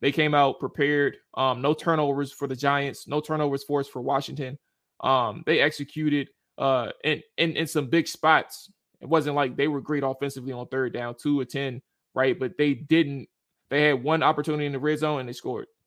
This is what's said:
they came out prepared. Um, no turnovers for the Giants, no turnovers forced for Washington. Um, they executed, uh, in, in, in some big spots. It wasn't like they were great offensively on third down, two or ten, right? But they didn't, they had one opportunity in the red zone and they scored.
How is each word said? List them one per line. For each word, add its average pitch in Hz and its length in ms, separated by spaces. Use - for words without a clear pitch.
they 139 100
came 151 220
out 139 260
prepared. 143 580
Um, 127 260
no 151 120
turnovers 143 580
for 139 160
the 131 80
Giants, 139 520
no 147 140
turnovers 147 420
forced 143 280
for 127 100
Washington. 139 560
Um, 120 440
they 139 160
executed, 147 680
uh, 127 340
in, 151 180
in, 160 200
in 160 100
some 143 200
big 160 200
spots. - 640
It 131 80
wasn't 147 260
like 139 200
they 143 120
were 143 140
great 143 220
offensively 135 480
on 123 160
third 131 260
down, 120 220
two 147 240
or 127 60
ten, 135 360
right? 131 240
But 131 200
they 147 160
didn't, 143 540
they 147 140
had 139 200
one 156 200
opportunity 151 420
in 143 60
the 139 80
red 147 200
zone 151 200
and 127 100
they 127 40
scored. 117 340